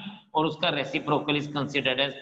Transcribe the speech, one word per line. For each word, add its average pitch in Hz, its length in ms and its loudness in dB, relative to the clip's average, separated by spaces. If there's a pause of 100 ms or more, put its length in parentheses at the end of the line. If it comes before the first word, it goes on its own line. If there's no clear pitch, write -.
(360)
और 156 100 4
उसका 160 260 0
reciprocal 147 680 0
is 147 80 -4 (100)
considered 131 420 0
as 139 220 2